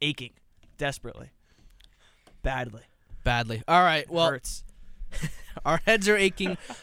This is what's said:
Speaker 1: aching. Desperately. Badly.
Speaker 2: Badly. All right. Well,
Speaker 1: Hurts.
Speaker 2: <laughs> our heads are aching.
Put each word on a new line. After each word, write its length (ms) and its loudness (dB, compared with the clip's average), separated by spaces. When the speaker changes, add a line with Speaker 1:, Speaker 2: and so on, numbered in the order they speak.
Speaker 1:
aching. 300 -4
Desperately. 540 -8
Badly. 400 -6
Speaker 2:
Badly. 420 0
All 140 8
right. 300 4
Well, 180 4
Speaker 1:
Hurts. 360 -6
Speaker 2:
<laughs> 520 -6
our 220 2
heads 240 4
are 80 6
aching. 400 0